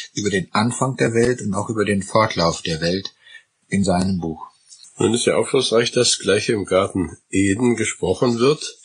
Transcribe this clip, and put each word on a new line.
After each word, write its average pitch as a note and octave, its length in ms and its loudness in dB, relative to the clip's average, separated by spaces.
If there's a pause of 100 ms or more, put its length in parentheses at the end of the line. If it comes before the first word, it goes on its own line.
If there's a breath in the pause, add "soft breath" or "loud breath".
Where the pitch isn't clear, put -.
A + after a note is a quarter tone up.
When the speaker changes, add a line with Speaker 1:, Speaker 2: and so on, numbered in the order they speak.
(140 loud breath)
Speaker 1:
über G2+ 160 -2
den F#2 240 -2
Anfang A#2+ 440 0
der B2 160 0
Welt A#2+ 280 2
und G#2 120 -4
auch G#2 160 -4
über G#2+ 160 -2
den G2+ 160 0
Fortlauf F#2+ 600 0
der D#2+ 200 -4
Welt F2 320 -2 (540 loud breath)
in G2 160 0
seinem F#2 360 0
Buch. E2 280 -8 (500)
Speaker 2:
Nun G2+ 160 2
ist A#2 120 -2
ja E2+ 100 2
aufschlussreich, A2+ 560 0
dass - 280 0
gleich G2 300 0
im G#2 160 0
Garten F#2 520 0 (120)
Eden G2+ 460 2
gesprochen A2 640 0
wird, D3 460 0